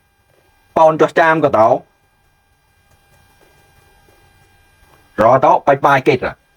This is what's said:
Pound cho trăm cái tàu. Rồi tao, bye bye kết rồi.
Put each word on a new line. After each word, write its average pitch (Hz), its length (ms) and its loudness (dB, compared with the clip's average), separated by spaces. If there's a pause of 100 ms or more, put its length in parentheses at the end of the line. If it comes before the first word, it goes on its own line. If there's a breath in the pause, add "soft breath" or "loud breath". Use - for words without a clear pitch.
(760)
Pound 160 260 2
cho 156 140 2
trăm 160 260 0
cái 143 100 -2
tàu. 113 320 2 (3250)
Rồi 120 260 2
tao, - 240 0
bye 143 100 2
bye 151 240 -2
kết - 200 -2
rồi. - 120 -10 (240)